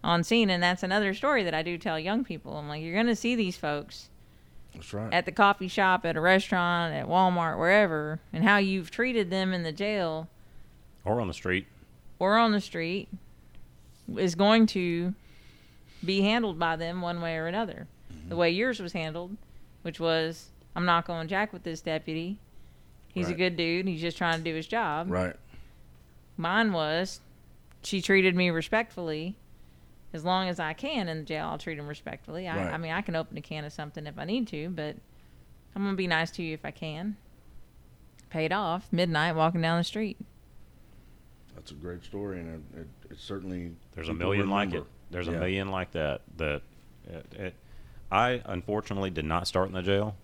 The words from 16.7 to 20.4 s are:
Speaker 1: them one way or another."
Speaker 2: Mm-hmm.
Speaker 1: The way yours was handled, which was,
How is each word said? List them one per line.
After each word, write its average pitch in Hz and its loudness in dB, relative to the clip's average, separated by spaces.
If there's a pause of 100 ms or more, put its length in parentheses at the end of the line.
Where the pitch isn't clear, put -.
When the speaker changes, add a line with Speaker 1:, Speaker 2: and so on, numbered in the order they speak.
Speaker 1:
them 170 -4
one 175 -2
way 165 -2
or 160 -2
another." 185 -4 (260)
Speaker 2:
Mm-hmm. 80 -12
Speaker 1:
The 170 -4
way 170 6
yours 220 0
was 185 -8
handled, 170 -6 (460)
which 165 -8
was, 165 0 (280)